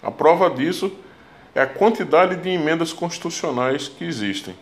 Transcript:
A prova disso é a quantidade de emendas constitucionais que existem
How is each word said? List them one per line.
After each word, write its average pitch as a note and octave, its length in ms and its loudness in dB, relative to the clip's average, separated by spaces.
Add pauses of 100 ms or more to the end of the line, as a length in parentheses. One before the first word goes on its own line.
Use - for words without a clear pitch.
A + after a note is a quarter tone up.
A - 80 -4
prova E3+ 400 4
disso D#3+ 420 -2 (600)
é - 80 2
a - 60 2
quantidade F#3 680 2
de E3+ 120 -6
emendas E3 420 0
constitucionais C#3+ 960 -4
que - 160 -14
existem G#2 580 -6